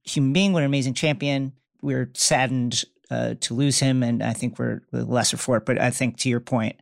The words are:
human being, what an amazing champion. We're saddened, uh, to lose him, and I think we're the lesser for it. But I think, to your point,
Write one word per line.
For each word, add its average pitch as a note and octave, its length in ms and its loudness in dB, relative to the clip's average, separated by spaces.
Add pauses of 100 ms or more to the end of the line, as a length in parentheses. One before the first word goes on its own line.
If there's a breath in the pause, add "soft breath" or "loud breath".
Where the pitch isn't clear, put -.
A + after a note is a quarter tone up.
human C3+ 280 2
being, F#3+ 200 4
what E3+ 100 4
an C#3 40 2
amazing C3+ 280 0
champion. C#3 600 -2 (280)
We're B2+ 320 -2
saddened, B2+ 680 0 (260)
uh, A#2 300 -2
to - 140 -4
lose C3+ 260 2
him, C3 220 2
and A#2 200 0
I A2+ 100 -2
think A#2+ 260 -6
we're A#2+ 220 -4 (100)
the A#2+ 140 -2
lesser A#2+ 320 0
for B2 220 0
it. - 80 -2
But B2 140 0
I B2 100 2
think, A#2+ 280 -2
to - 100 -2
your A#2+ 120 0
point, A#2 420 -2